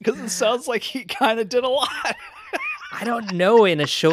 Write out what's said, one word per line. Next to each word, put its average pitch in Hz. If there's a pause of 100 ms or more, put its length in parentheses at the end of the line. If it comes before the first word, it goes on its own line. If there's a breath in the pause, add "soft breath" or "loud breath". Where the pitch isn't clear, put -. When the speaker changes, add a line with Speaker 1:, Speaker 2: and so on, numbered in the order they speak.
Speaker 1:
'cause 254
it 240
sounds 240
like 240
he 254
kinda 226
did 240
a 262
lot. 262 (360)
<laughs> -
Speaker 2:
I -
don't 226
know 202
in 165
a 143
show -